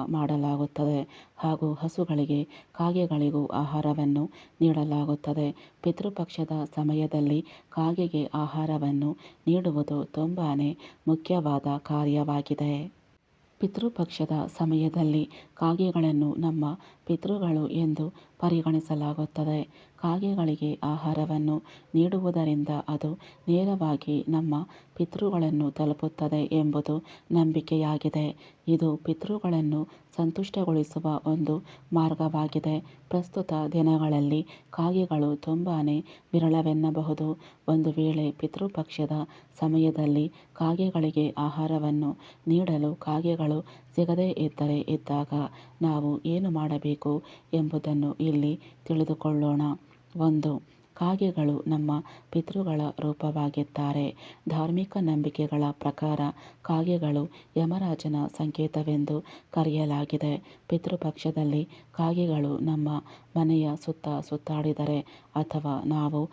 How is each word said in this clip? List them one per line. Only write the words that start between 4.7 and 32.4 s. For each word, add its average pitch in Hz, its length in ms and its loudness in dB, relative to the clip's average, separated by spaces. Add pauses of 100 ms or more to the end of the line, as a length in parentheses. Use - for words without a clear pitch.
ಪಿತೃಪಕ್ಷದ 170 720 -4 (200)
ಸಮಯದಲ್ಲಿ 151 640 0 (300)
ಕಾಗೆಗೆ 165 540 0 (100)
ಆಹಾರವನ್ನು 151 800 0 (340)
ನೀಡುವುದು 151 540 2 (140)
ತುಂಬಾನೇ 151 560 0 (380)
ಮುಖ್ಯವಾದ 160 600 0 (180)
ಕಾರ್ಯವಾಗಿದೆ. 147 880 0 (880)
ಪಿತೃಪಕ್ಷದ 196 720 -2 (160)
ಸಮಯದಲ್ಲಿ 156 680 2 (320)
ಕಾಗೆಗಳನ್ನು 165 840 2
ನಮ್ಮ 160 260 0 (400)
ಪಿತೃಗಳು 170 600 0 (120)
ಎಂದು 156 300 0 (340)
ಪರಿಗಣಿಸಲಾಗುತ್ತದೆ. 156 1200 0 (380)
ಕಾಗೆಗಳಿಗೆ 175 720 0 (140)
ಆಹಾರವನ್ನು 151 720 0 (380)
ನೀಡುವುದರಿಂದ 165 760 2 (160)
ಅದು 151 220 -4 (340)
ನೇರವಾಗಿ 170 720 2 (120)
ನಮ್ಮ 160 260 0 (400)
ಪಿತೃಗಳನ್ನು 165 760 0
ತಲುಪುತ್ತದೆ 151 720 0 (100)
ಎಂಬುದು 151 440 2 (360)
ನಂಬಿಕೆಯಾಗಿದೆ. 156 920 2 (420)
ಇದು 165 280 4
ಪಿತೃಗಳನ್ನು 160 840 -2 (340)
ಸಂತುಷ್ಟಗೊಳಿಸುವ 165 920 0 (200)
ಒಂದು 156 280 2 (400)
ಮಾರ್ಗವಾಗಿದೆ. 156 800 2 (320)